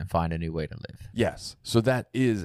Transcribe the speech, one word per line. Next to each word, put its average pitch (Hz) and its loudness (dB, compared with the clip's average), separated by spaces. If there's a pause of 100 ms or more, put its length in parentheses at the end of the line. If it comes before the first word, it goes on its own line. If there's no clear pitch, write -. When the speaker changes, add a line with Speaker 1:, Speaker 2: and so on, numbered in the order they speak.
Speaker 1:
and 95 -8
find 82 2
a 82 -2
new 82 -4
way 80 -2
to - -10
live. - -14
Speaker 2:
Yes. - -2
So - 4
that 127 2
is 117 2